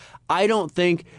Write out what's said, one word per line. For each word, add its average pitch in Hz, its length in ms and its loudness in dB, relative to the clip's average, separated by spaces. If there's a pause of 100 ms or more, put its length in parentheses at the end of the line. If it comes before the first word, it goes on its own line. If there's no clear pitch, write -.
(280)
I 190 200 0
don't 208 240 -2
think 175 320 0 (140)